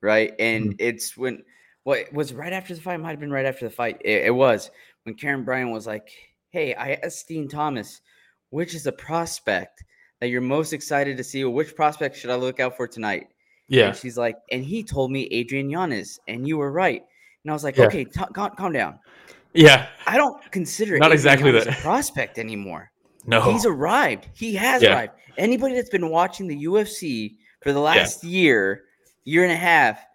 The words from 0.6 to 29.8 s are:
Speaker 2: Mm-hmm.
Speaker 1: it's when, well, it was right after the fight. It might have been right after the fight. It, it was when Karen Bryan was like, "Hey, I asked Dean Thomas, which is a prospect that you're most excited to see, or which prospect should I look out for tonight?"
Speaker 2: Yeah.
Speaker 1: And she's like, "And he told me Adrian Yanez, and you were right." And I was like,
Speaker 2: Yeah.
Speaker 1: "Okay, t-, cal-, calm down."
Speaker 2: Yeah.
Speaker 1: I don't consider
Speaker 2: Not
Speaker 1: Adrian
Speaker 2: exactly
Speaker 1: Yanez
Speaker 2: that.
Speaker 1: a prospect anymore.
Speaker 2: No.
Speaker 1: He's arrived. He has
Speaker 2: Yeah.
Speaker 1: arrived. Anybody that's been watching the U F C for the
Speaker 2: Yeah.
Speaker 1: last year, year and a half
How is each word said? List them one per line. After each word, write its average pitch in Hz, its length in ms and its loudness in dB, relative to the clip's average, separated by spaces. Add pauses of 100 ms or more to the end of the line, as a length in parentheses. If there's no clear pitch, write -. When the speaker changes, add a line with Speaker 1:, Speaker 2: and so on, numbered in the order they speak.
Speaker 2:
Mm-hmm. 98 80 -6
Speaker 1:
it's 117 380 -4
when, 123 260 -8 (400)
well, 131 160 0
it - 140 -12
was 143 200 -6
right 151 200 -12
after 190 220 -10
the 160 60 -20
fight. 185 140 -8
It 165 40 -8
might 160 120 -10
have 147 80 -12
been 147 120 -8
right 135 140 -2
after 131 200 -6
the 107 80 -10
fight. 120 320 -6
It, 104 220 2
it 117 80 2
was 123 340 2 (340)
when 113 120 -12
Karen 139 280 -6
Bryan 127 280 -4
was 110 160 -8
like, 107 220 -10 (420)
"Hey, 151 240 -4
I 135 180 -6 (100)
asked - 240 -12
Dean 156 200 -8
Thomas, 143 540 -6 (500)
which 170 240 -6
is 143 100 -10
a 139 60 -4
prospect 147 920 -6 (360)
that 123 100 -4
you're 123 120 -2
most 147 320 -2
excited 139 440 -4
to 127 60 -10
see, 135 200 -8
or 131 60 0
which 147 260 -4
prospect 151 420 -2
should 117 120 -14
I 127 60 0
look 127 240 -4
out 127 180 -2
for 120 100 -6
tonight?" 104 420 -6 (380)
Speaker 2:
Yeah. 123 200 6
Speaker 1:
And 101 100 -2
she's 120 200 -10
like, 117 200 -2 (140)
"And 127 120 -6
he 202 200 -6
told 135 280 -2
me 135 200 -4
Adrian 135 400 -4
Yanez, 151 560 -6
and 120 200 -8
you 156 100 -2
were 143 140 -2
right." 165 300 0 (420)
And 151 60 -12
I 151 40 -2
was 147 100 -8
like, 143 140 -4
Speaker 2:
Yeah. 127 80 8
Speaker 1:
"Okay, 127 200 2
t-, - 60 -20 (240)
cal-, 202 160 -4
calm 185 220 -6
down." 95 260 -2 (540)
Speaker 2:
Yeah. 147 340 10 (180)
Speaker 1:
I 233 120 2
don't 285 220 2 (120)
consider 190 480 -4
Speaker 2:
Not 147 80 6
Speaker 1:
Adrian 160 60 8
Speaker 2:
exactly 139 360 6
Speaker 1:
Yanez 117 160 6
Speaker 2:
that. - 140 -2
Speaker 1:
a - 20 -12
prospect 165 560 -2
anymore. 101 540 -10 (340)
Speaker 2:
No. 113 160 2 (100)
Speaker 1:
He's 226 140 0
arrived. 165 680 0
He 226 220 -8
has 240 280 2
Speaker 2:
Yeah. 202 120 8
Speaker 1:
arrived. 113 180 -4 (240)
Anybody 247 380 0
that's 240 140 -4
been 175 200 -2
watching 185 380 0
the 151 100 -8
U 160 220 0
F 208 80 -2
C 120 500 -8 (240)
for 143 120 -2
the 139 60 0
Speaker 2:
Yeah. 143 60 0
Speaker 1:
last 151 380 2
year, 135 600 2 (420)
year 165 180 2
and 180 80 2
a 165 60 0
half 160 420 4 (160)